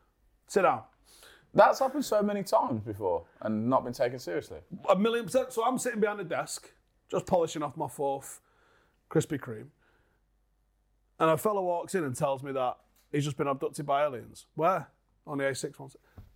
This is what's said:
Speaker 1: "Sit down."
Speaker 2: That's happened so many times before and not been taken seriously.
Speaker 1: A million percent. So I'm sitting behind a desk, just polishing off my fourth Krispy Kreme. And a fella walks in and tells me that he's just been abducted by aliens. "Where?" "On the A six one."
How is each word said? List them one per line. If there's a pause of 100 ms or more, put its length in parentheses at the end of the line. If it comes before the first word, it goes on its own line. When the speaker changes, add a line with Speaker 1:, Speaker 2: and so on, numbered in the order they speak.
(480)
Speaker 1:
"Sit
down." (680)
Speaker 2:
That's
happened
so
many
times
before (160)
and
not
been
taken
seriously. (300)
Speaker 1:
A
million
percent.
So
I'm
sitting
behind
a
desk, (380)
just
polishing
off
my
fourth (720)
Krispy
Kreme. (1500)
And
a
fella
walks
in
and
tells
me
that (340)
he's
just
been
abducted
by
aliens. (100)
"Where?" (400)
"On
the
A
six
one." (460)